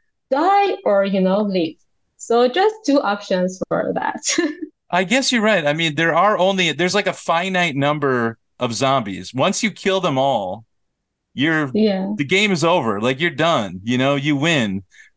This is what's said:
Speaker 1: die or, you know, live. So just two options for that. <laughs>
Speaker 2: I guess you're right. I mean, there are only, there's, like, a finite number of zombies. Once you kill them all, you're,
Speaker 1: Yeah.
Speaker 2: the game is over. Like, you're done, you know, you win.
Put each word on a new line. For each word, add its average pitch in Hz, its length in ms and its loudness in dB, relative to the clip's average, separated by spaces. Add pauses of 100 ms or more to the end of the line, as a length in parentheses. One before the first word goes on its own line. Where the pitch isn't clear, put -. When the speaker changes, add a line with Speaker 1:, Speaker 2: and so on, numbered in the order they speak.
(300)
Speaker 1:
die 381 540 2
or, 196 200 2
you 196 160 0
know, 185 200 2
live. 185 340 -2 (420)
So 240 300 2
just 392 300 2 (100)
two 277 140 4
options 185 680 -2
for 170 280 -2
that. - 260 -4 (380)
<laughs> - 340 -16
Speaker 2:
I 180 100 2
guess 247 300 0
you're 233 100 2
right. 196 240 2
I 147 60 2
mean, 160 240 -2
there 165 180 2
are 190 240 4
only, 185 320 2
there's, 170 240 0
like, 202 140 0
a 180 40 0
finite 175 640 -2
number 139 640 0 (220)
of 117 140 -2
zombies. 110 600 -2
Once 165 300 0
you 202 80 -2
kill 190 280 -2
them 165 160 -2
all, 113 480 -2 (680)
you're, 147 420 0
Speaker 1:
Yeah. 202 400 0
Speaker 2:
the 143 100 -4
game 196 280 0
is 156 100 0
over. 135 380 2
Like, 127 180 -2
you're 170 120 -2
done, 123 520 -2
you 120 160 -2
know, 139 160 0
you 143 220 -2
win. 131 480 0 (320)